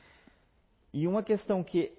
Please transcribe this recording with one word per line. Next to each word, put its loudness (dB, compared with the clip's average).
E 0
uma 0
questão 0
que 0